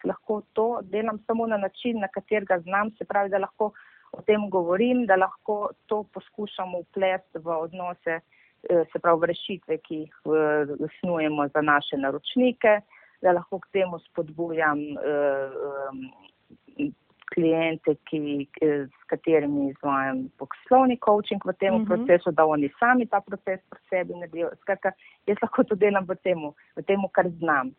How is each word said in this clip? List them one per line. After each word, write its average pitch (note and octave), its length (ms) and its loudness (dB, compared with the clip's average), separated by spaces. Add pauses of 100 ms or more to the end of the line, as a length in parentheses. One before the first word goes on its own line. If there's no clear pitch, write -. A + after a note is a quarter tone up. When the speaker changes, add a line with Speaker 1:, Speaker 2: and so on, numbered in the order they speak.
Speaker 1:
lahko G3+ 480 -4
to A3+ 320 -2
delam G#3+ 380 -4
samo A3+ 280 -2
na A3 100 0
način, A3+ 420 -4
na G3 80 -4
katerega F#3+ 520 -2
znam, G3 320 -2
se - 140 -12
pravi, G3+ 240 0
da G3 80 0
lahko G#3 340 -2 (380)
o - 120 -14
tem G#3+ 280 2
govorim, G3 560 2
da G3 100 6
lahko G3 540 -2 (140)
to G#3+ 200 -4
poskušamo F#3 760 -10
vplesti F#3 580 -2
v D#3+ 100 -12
odnose, E3+ 720 -4 (440)
eh, E3+ 220 4
se - 140 -6
pravi, E3+ 200 4
v E3 60 0
rešitve, E3+ 520 -4
ki D#3+ 180 -10
jih, D#3 280 -10
eh, D3+ 420 2 (300)
snujemo D#3 520 -2
za D3+ 140 -2
naše D3 360 2
naročnike, G#3 840 0 (380)
da F3+ 120 4
lahko F3 280 -2
k - 100 -20
temu F3+ 300 -2
spodbujam, D#3+ 800 -2
eh, C#3+ 680 -2 (340)
em, - 1080 -12 (360)
kliente, D#3+ 720 0
ki, - 180 -6 (380)
eh, D3 300 0
s - 180 -20
katerimi D3 640 0
izvajam C3+ 640 -2
poslovni B3 680 2
coaching G#3 420 2
v F#3 120 -4
tem F#3+ 200 0
Speaker 2:
Mhm. A3 120 2
Speaker 1:
procesu, G3 460 4
da D#3 140 4
oni D3+ 240 2 (100)
sami A#3+ 280 4
ta G3+ 140 0
proces F#3+ 380 -8 (100)
pri - 100 -20 (100)
sebi F3+ 240 -2
naredijo. E3+ 440 -6
Skratka, F#3+ 340 -4 (360)
jaz G3+ 120 2
lahko B3 240 2
to G#3+ 120 -2
delam G3 300 2
v F#3 100 -4
temu, E3 380 -2 (200)
v D#3+ 100 -10
temu, G3 240 0
kar F3+ 220 2
znam. D#3 500 0